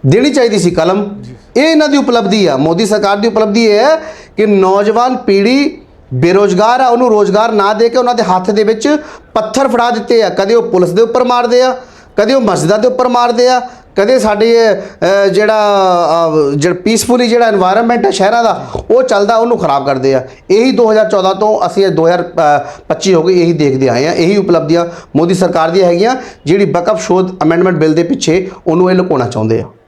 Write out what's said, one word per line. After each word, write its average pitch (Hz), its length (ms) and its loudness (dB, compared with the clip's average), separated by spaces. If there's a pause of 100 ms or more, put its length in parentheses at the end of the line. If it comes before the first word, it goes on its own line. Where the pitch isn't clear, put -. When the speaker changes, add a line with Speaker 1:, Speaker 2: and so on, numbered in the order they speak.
Speaker 1:
ਦੇਣੀ 233 240 2
ਚਾਹੀਦੀ 233 280 0
ਸੀ 175 120 0
ਕਲਮ। 185 520 -2
Speaker 2:
ਜੀ। - 120 -18 (220)
Speaker 1:
ਇਹ 262 60 2
ਇਹਨਾਂ 302 260 2
ਦੀ 285 80 0
ਉਪਲਬਧੀ 220 500 0
ਆ, 143 100 0
ਮੋਦੀ 165 300 0
ਸਰਕਾਰ 202 300 0
ਦੀ 214 120 -2
ਉਪਲਬਧੀ 220 360 0
ਇਹ 208 140 2
ਹੈ 294 180 2 (400)
ਕਿ 214 100 0
ਨੌਜਵਾਨ 208 680 0
ਪੀੜ੍ਹੀ 240 640 0 (340)
ਬੇਰੁਜ਼ਗਾਰ 196 680 2
ਆ, 254 80 2
ਉਹਨੂੰ 240 220 2
ਰੋਜ਼ਗਾਰ 208 420 2
ਨਾ 202 200 0
ਦੇ 226 160 0
ਕੇ 240 100 0
ਉਹਨਾਂ 240 160 0
ਦੇ 226 80 -2
ਹੱਥ 185 280 -2
ਦੇ 214 140 0
ਵਿੱਚ 226 320 0 (380)
ਪੱਥਰ 220 340 -2
ਫੜਾ 247 220 0
ਦਿੱਤੇ 226 320 0
ਆ। 190 60 0
ਕਦੇ 196 260 -2
ਉਹ 226 80 2
ਪੁਲਿਸ 180 280 0
ਦੇ 190 120 0
ਉੱਪਰ 240 220 0
ਮਾਰਦੇ 247 380 0
ਆ, 254 140 0 (400)
ਕਦੇ 214 180 0
ਉਹ 269 60 2
ਮਸਜਿਦਾਂ 190 380 0
ਦੇ 240 100 0
ਉੱਪਰ 247 200 -2
ਮਾਰਦੇ 240 400 0
ਆ, 254 120 2 (360)
ਕਦੇ 220 220 2
ਸਾਡੇ, 220 380 2 (160)
ਅ, 196 600 -2
ਜਿਹੜਾ, 208 460 2 (500)
ਅ, 147 280 0
ਜਿਹੜਾ 175 280 -2
ਪੀਸਫੁਲੀ 240 440 0
ਜਿਹੜਾ 233 200 2
ਏਨਵਾਯਰਮੇਂਟ 208 560 0
ਹੈ 196 60 2
ਸ਼ਹਿਰਾਂ 220 340 0
ਦਾ, 165 220 -2 (240)
ਉਹ 247 120 4
ਚੱਲਦਾ, 208 340 0
ਉਹਨੂੰ 233 220 0
ਖਰਾਬ 139 280 -2
ਕਰਦੇ 135 280 0
ਆ। 127 100 -2 (260)
ਇਹੀ 226 220 2
ਦੋ 220 200 2
ਹਜ਼ਾਰ 214 180 0
ਚੌਦਾਂ 190 240 0
ਤੋਂ 208 320 -2
ਅਸੀਂ 196 200 0
ਅੱਜ 180 60 0
ਦੋ 160 140 0
ਹਜ਼ਾਰ, 175 160 0
ਅ, 147 440 0 (220)
ਪੱਚੀ 180 260 0
ਹੋ 160 80 2
ਗਈ, 180 180 2
ਇਹੀ 170 120 2
ਦੇਖਦੇ 135 360 0
ਆਏ 123 180 0
ਆ। 170 60 -2
ਇਹੀ 180 240 0
ਉਪਲਬਧੀਆਂ 170 500 0 (300)
ਮੋਦੀ 170 180 0
ਸਰਕਾਰ 165 360 0
ਦੀਆਂ 185 160 2
ਹੈਗੀਆਂ, 202 300 0 (280)
ਜਿਹੜੀ 196 200 2
ਵਕਫ 170 420 -2
ਸ਼ੋਧ 185 240 0 (120)
ਅਮੈਂਡਮੈਂਟ 170 340 2
ਬਿੱਲ 156 180 2
ਦੇ 170 80 0
ਪਿੱਛੇ 170 480 -2 (160)
ਉਹਨੂੰ 180 240 0
ਇਹ 185 60 0
ਲੁਕਾਉਣਾ 151 300 -2
ਚਾਹੁੰਦੇ 110 340 -2
ਆ। 113 40 -10 (240)